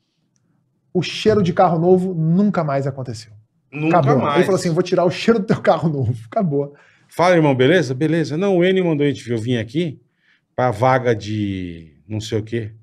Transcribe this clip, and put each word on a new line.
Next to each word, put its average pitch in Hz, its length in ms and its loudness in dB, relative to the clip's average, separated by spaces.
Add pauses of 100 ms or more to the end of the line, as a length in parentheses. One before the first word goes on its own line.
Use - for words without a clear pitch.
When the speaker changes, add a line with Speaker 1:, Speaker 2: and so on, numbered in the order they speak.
(920)
Speaker 1:
O 180 100 -2
cheiro 208 420 0
de 170 80 -2
carro 175 260 2
novo 185 360 2
nunca 175 500 0
mais 139 240 -2
aconteceu. 127 440 -10 (400)
Speaker 2:
Nunca 156 260 0
Speaker 1:
Acabou. 143 240 4
Speaker 2:
mais. 143 140 0
Speaker 1:
Ele 180 80 4
falou 190 160 0
assim, 175 100 -2
"Vou 165 140 0
tirar 175 200 0
o 185 60 2
cheiro 226 300 0
do 190 60 -4
teu - 140 0
carro 165 280 2
novo." 135 260 -2 (160)
Acabou. 143 440 -2 (340)
Speaker 2:
Fala, 180 260 2
irmão, 151 220 4
beleza? 135 360 4
Beleza. 151 440 -2
Não, 196 220 0
o 170 60 2
Enio 185 200 2
mandou 151 200 0
a 147 40 2
gente 113 160 -6
vir, 120 80 -6
eu 120 60 -2
vim 117 180 -2
aqui 120 440 -6 (540)
pra 123 160 0
vaga 123 440 0
de 95 800 -8 (160)
não 107 120 -8
sei 110 180 -6
o 104 60 -6
quê. 110 260 -8 (120)